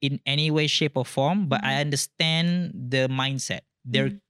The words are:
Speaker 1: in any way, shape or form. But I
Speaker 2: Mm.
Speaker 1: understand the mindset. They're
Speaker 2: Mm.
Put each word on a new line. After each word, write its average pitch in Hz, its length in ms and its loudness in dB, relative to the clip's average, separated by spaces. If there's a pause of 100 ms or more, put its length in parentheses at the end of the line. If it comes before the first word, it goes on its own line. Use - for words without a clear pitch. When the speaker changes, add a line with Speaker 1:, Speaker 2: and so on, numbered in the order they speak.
Speaker 1:
in 139 240 -2
any 147 240 0
way, 151 220 2
shape 147 260 0
or 127 80 0
form. 160 460 0
But 117 140 0
I 135 100 0
Speaker 2:
Mm. 139 60 0 (100)
Speaker 1:
understand 165 800 0 (240)
the 131 160 2
mindset. 131 560 -4 (180)
They're 135 300 0
Speaker 2:
Mm. 202 160 -16